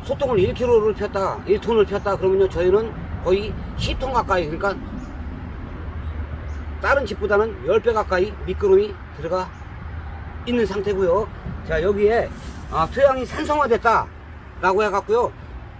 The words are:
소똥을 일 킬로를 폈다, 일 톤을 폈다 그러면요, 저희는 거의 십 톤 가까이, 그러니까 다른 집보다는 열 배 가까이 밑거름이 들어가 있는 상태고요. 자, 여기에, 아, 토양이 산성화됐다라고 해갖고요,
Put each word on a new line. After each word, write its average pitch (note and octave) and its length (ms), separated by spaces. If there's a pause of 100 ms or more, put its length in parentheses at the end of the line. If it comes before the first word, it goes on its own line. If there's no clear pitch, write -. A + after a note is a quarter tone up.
소똥을 B3+ 340
일 F#3 160
킬로를 A3 400
폈다, F#3+ 520
일 G3 140
톤을 G#3+ 240
폈다 G3 320
그러면요, F#3+ 320
저희는 F#3 440 (320)
거의 G3+ 280 (240)
십 - 220
톤 C4 140
가까이, G3 360
그러니까 F3 280 (2000)
다른 C4 240
집보다는 G#3 640
열 G#3 140
배 A#3 120
가까이 G3+ 400 (140)
밑거름이 F#3+ 480 (220)
들어가 F3 320 (1000)
있는 A#3+ 180
상태고요. G3 600 (400)
자, D#3+ 160
여기에, G3+ 460 (420)
아, D#3+ 220
토양이 C4 340
산성화됐다라고 A3+ 1600
해갖고요, G3+ 480 (480)